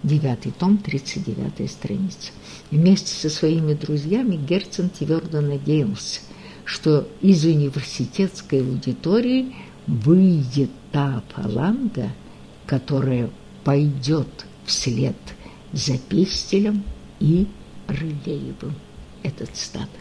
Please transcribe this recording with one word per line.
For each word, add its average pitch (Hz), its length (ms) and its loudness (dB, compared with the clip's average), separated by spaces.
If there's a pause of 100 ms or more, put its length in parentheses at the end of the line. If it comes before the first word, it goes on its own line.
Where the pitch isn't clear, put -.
Девятый 143 460 0
том, 196 280 2
тридцать - 480 -6
девятая - 420 -4
страница. - 640 -6 (400)
Вместе 185 420 4
со 160 160 -2
своими 156 440 2
друзьями 156 600 0
Герцен 170 540 -2
твердо 156 520 -2
надеялся, 143 840 0 (420)
что - 420 2 (140)
из 180 240 6
университетской 147 1200 0
аудитории 233 920 0 (320)
выйдет 143 840 4 (200)
та 139 380 0
фаланга, 202 840 -2 (560)
которая 131 640 0 (320)
пойдет 143 640 2 (380)
вслед - 520 0 (560)
за 131 260 -2
Пестелем 202 840 0 (380)
и 175 260 4 (400)
Рылеевым. 143 880 -6 (480)
Это - 240 -8
цитата. - 400 -10 (140)